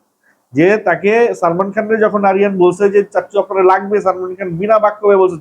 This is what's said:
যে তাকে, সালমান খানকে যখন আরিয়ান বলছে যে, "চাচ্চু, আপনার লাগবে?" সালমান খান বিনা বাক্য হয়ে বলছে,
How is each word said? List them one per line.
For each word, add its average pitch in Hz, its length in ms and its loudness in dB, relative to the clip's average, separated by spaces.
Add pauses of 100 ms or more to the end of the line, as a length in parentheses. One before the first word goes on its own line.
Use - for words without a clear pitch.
(520)
যে 175 260 2
তাকে, 208 560 0
সালমান 180 380 -2
খানকে 214 260 -4
যখন 208 280 0
আরিয়ান 196 320 0
বলছে 180 320 2
যে, 202 140 2
"চাচ্চু, - 360 -4
আপনার 190 260 0
লাগবে?" 196 360 0
সালমান 185 340 -4
খান 185 220 -8
বিনা 208 220 0
বাক্য 208 280 -2
হয়ে 202 100 4
বলছে, 185 240 2